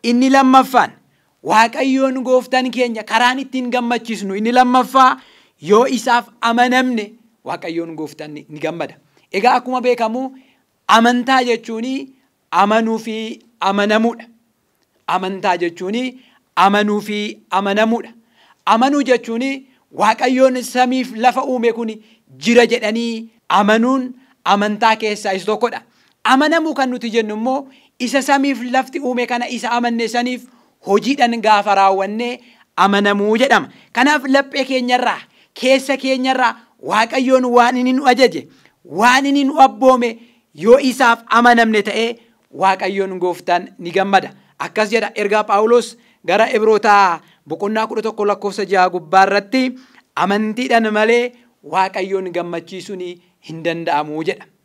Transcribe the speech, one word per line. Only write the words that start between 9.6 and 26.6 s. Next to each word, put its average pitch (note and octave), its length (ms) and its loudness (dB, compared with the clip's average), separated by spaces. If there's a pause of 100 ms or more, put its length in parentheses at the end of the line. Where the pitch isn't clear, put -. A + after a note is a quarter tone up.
beekamu A#3+ 500 -2 (580)
amantaa A#3+ 560 0
jechuuni A#3+ 680 -6 (380)
amanuu A3 480 0
fi A3 420 -10 (200)
amanamuudha. G#3 640 0 (840)
Amantaa F#3 500 -2
jechuuni F#3 640 -6 (360)
amanuu G#3 440 2
fi G#3 380 -8 (120)
amanamuudha. G3+ 640 -2 (540)
Amanuu C4 360 2
jechuuni B3 640 -4 (260)
Waaqayyoon B3+ 720 2
samiif B3 540 -2
lafa A#3+ 280 2
uume A#3+ 280 0
kun A#3 180 -6 (480)
jira A#3 280 4
jedhanii A3+ 640 -4 (200)
amanuun A3+ 640 2 (320)
amantaa G#3 520 0
keessaa G#3 380 -4
isa F#3+ 120 -6
tokkodha. G#3+ 340 -4 (440)
Amanamuu D4+ 500 2